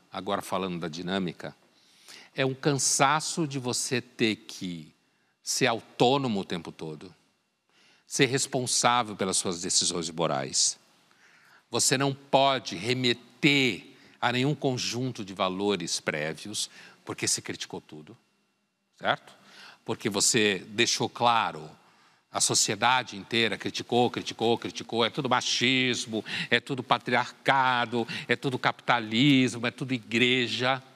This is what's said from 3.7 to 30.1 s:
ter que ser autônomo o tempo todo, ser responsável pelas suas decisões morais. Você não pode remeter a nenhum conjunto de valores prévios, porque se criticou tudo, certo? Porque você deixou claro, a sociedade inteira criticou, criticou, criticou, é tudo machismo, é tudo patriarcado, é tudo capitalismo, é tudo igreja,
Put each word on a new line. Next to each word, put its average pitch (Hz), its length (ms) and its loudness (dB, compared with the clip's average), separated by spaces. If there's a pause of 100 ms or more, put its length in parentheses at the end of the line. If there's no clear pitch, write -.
ter 110 340 0
que 85 580 -12 (500)
ser - 240 0
autônomo 120 720 2
o 92 60 -4
tempo 85 260 -8
todo, 80 420 -12 (920)
ser 139 200 2
responsável 123 880 0
pelas 95 200 -2
suas 87 260 -2
decisões 87 480 -2
morais. 78 720 -2 (920)
Você 120 280 2
não 139 160 2
pode 135 600 0
remeter 123 1120 0 (340)
a 120 100 0
nenhum 131 240 0
conjunto 120 680 -4
de 95 80 -12
valores 92 640 0
prévios, 80 720 -6 (340)
porque - 240 -6
se - 140 -2
criticou - 400 -10
tudo, 78 360 -20 (800)
certo? - 360 -4 (500)
Porque 117 260 -4
você 101 600 2
deixou 110 400 0
claro, 92 600 0 (600)
a 101 80 -4
sociedade 117 800 2
inteira 101 400 0
criticou, 117 520 0
criticou, 113 480 0
criticou, 113 460 -4
é 110 60 2
tudo 127 200 -4
machismo, 123 920 0 (260)
é 120 120 2
tudo 131 200 -6
patriarcado, 120 1300 0 (220)
é 147 60 4
tudo 127 220 -4
capitalismo, 120 1080 2
é 117 40 0
tudo 131 220 -6
igreja, 123 880 0 (140)